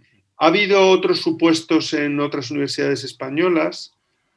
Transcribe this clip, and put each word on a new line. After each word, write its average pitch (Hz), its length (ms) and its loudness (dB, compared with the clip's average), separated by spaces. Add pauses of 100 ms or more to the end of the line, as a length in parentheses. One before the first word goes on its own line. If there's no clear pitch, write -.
(380)
Ha 151 100 4
habido 190 420 4
otros 185 320 2
supuestos 160 720 0
en 147 260 -2
otras 143 320 -4
universidades 139 540 -4
españolas 160 880 -2 (440)